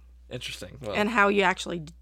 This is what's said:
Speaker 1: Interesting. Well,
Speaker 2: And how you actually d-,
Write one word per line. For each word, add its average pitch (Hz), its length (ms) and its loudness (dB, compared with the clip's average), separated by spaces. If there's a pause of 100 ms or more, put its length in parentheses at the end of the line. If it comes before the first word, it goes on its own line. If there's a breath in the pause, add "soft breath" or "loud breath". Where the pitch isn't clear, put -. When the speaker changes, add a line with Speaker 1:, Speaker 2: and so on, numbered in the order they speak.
(300)
Speaker 1:
Interesting. - 500 -10
Well, 107 140 -6
Speaker 2:
And 208 160 2
how 208 180 6
you 202 140 4
actually 180 380 0
d-, 156 220 -12